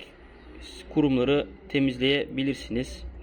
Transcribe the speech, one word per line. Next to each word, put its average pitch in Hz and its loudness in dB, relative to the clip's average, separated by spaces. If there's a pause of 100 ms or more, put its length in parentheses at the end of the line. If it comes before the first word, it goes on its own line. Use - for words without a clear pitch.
(880)
kurumları 135 4 (220)
temizleyebilirsiniz. 135 0 (180)